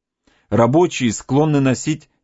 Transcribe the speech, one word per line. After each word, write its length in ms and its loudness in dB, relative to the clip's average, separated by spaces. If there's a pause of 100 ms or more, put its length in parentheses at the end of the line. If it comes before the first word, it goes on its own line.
(500)
Рабочие 640 0
склонны 480 0
носить 480 -4 (140)